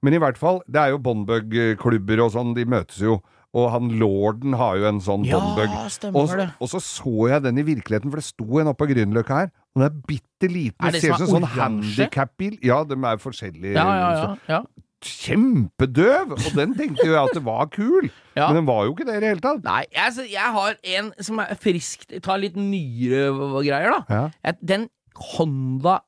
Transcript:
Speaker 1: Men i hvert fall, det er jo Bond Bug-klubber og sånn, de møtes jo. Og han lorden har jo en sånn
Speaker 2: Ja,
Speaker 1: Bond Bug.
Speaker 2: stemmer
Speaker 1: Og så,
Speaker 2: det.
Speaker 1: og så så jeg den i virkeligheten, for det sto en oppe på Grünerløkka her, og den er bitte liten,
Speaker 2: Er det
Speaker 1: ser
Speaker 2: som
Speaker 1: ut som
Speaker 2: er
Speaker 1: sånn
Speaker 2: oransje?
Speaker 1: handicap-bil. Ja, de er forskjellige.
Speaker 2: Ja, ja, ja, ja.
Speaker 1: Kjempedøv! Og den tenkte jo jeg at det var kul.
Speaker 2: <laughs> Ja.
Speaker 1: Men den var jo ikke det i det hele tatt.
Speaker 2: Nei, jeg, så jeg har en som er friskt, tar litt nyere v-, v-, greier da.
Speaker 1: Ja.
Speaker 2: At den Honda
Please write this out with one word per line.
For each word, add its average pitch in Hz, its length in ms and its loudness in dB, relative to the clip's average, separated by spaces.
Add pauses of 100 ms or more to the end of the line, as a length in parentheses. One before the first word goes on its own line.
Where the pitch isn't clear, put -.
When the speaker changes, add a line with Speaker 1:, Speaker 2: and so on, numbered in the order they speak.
Speaker 1:
Men 139 120 6
i - 40 4
hvert 139 180 2
fall, 180 220 0 (100)
det 143 120 2
er 143 80 4
jo 135 80 0
Bond 117 300 -2
Bug-klubber 110 960 2
og 113 80 2
sånn, 120 220 -2
de 120 100 -2
møtes 127 340 -2
jo. 107 220 2 (320)
Og 120 180 2
han 120 260 -2
lorden 110 560 2
har 113 240 0
jo 101 100 0
en 104 120 0
sånn 101 260 -2
Speaker 2:
Ja, 95 140 2
Speaker 1:
Bond 98 160 -2
Bug. 107 140 2 (200)
Speaker 2:
stemmer 196 300 -6
Speaker 1:
Og 147 80 2
så, 180 100 -2
Speaker 2:
det. 190 120 -2 (100)
Speaker 1:
og 123 80 -6
så 185 140 -6
så 113 480 0
jeg 143 140 2
den 127 140 0
i 147 60 0
virkeligheten, 120 480 -2
for 147 60 -6
det 151 80 -8
sto 120 340 -2
en 156 80 2
oppe 151 180 0
på 143 60 0
Grünerløkka 113 380 2
her, 160 220 0 (240)
og 135 40 0
den 131 40 6
er 151 120 2 (120)
bitte 165 440 -4
liten, 160 240 -2 (100)
Speaker 2:
Er 156 60 2
det 165 100 -2
Speaker 1:
ser 160 120 4
Speaker 2:
som 175 100 0
Speaker 1:
ut 185 60 0
som 175 140 4
Speaker 2:
er 160 40 -2
Speaker 1:
sånn 120 100 -4
Speaker 2:
oransje? 110 520 0
Speaker 1:
handicap-bil. 190 520 -4
Ja, 127 220 2
de 143 120 -4
er 123 220 0
forskjellige. 98 580 -8
Speaker 2:
Ja, 160 200 4
ja, 180 160 2
ja, 170 240 -2 (140)
ja. 165 140 0 (380)
Speaker 1:
Kjempedøv! 202 1300 2
Og 113 200 -2
den 165 220 0
tenkte 294 300 0
jo 160 80 4
jeg 147 80 4
at 175 140 0
det 156 100 -6
var 120 260 0
kul. 285 380 2
Speaker 2:
<laughs> - 80 -20 (100)
Ja. 147 180 0
Speaker 1:
Men 151 140 4
den 156 80 0
var 107 180 4
jo 139 60 -2
ikke 196 100 -8
det 226 140 -4
i - 20 -2
det 214 80 0
hele 196 160 -2
tatt. 285 220 0
Speaker 2:
Nei, 98 160 0 (100)
jeg, 220 240 0
så 262 80 -8
jeg 214 320 -4
har 202 220 0 (160)
en 208 160 -2 (100)
som 214 240 -4
er - 60 -6 (100)
friskt, - 540 -4 (100)
tar 190 160 0
litt 196 160 -4
nyere 139 680 -2 (100)
v-, 139 160 -4
v-, 139 160 -2
greier 151 240 2
da. 370 140 0
Speaker 1:
Ja. 104 160 0 (320)
Speaker 2:
At - 100 -10
den 196 240 0 (460)
Honda 139 640 -2 (100)